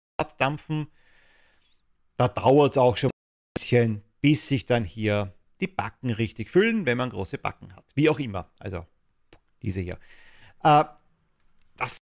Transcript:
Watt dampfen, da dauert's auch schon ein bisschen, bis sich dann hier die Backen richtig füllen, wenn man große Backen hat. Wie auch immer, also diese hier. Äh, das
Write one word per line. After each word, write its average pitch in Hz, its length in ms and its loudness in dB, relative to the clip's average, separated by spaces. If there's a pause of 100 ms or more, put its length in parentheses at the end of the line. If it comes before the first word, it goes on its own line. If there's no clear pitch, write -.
(180)
Watt - 240 -6
dampfen, 151 460 -4 (1300)
da 120 100 2
dauert's 139 500 4
auch 127 200 4
schon 131 120 0
ein - 480 -12
bisschen, 113 460 0 (160)
bis 147 300 2
sich 139 160 -2
dann 117 180 0
hier 104 500 -4 (280)
die 190 60 -2
Backen - 420 -8
richtig 110 400 -4
füllen, 214 360 2
wenn 123 120 0
man 127 120 -4
große 101 280 -8
Backen - 360 -10
hat. - 120 -20 (100)
Wie 151 140 4
auch 127 100 0
immer, 101 400 -10
also 90 260 -12 (760)
diese 95 200 -6
hier. 87 180 -10 (640)
Äh, 151 220 6 (880)
das - 220 -6 (200)